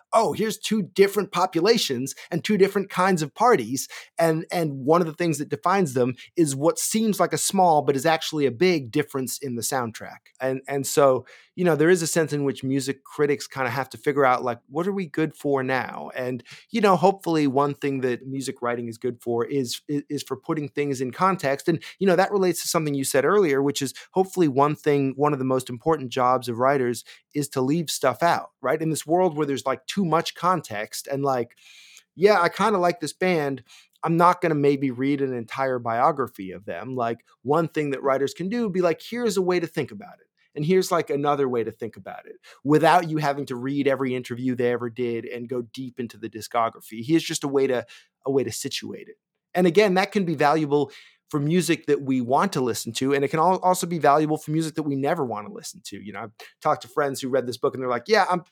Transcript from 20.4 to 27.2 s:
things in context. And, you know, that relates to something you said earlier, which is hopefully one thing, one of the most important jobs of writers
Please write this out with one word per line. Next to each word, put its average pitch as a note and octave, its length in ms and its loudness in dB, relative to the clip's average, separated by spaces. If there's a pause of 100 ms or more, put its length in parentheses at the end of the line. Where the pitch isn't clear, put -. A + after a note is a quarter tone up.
things C#3+ 320 -4
in B2+ 120 -4
context. E3+ 560 -2
And, E3+ 140 2 (180)
you F#3+ 60 0
know, F3+ 100 4
that G3 160 2
relates F#3+ 300 0
to - 60 -8
something D#3 260 -2
you C#3 100 -2
said C3 220 2
earlier, D#3+ 360 4
which C#3+ 200 0
is C3 120 -2 (180)
hopefully F#3 360 2
one C#3+ 280 2
thing, C#3+ 400 2
one D3 180 2
of C3+ 60 -2
the C3 60 -4
most C3 240 0
important C3 420 -2
jobs B2 380 2
of A2+ 80 -4
writers B2+ 480 2 (300)